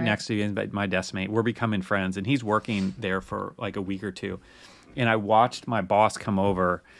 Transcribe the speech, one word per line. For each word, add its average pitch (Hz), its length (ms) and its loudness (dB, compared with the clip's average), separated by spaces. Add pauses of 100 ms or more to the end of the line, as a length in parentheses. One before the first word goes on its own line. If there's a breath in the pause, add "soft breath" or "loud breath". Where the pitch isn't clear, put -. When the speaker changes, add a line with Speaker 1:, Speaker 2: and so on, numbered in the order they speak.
Speaker 1:
right? - 20 -2
Speaker 2:
next 110 240 0
to 113 80 0
me, 104 80 0
and 104 280 -2
my 101 140 -2
desk 92 300 -2
mate. 95 160 -4
We're 113 100 2
becoming 110 400 0
friends, 92 340 0
and 98 120 -4
he's 131 160 0
working 104 560 0
there 95 220 -2
for, 98 360 -8
like, 101 180 -6
a 101 60 -4
week 95 220 -6
or 101 80 -6
two. 92 280 -8 (560 soft breath)
And 120 140 2
I 113 60 4
watched 110 520 4
my 113 140 0
boss 104 340 4
come 101 220 -2
over 92 460 2 (160 soft breath)